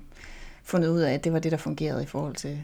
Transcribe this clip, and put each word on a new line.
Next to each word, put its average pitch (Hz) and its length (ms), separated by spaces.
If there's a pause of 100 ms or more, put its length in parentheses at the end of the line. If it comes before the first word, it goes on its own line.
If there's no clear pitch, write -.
(640)
fundet 170 260
ud 170 100
af, 139 140
at 147 100
det 165 100
var 160 60
det, 165 120
der 160 60
fungerede 151 460
i - 20
forhold 147 300
til, 147 280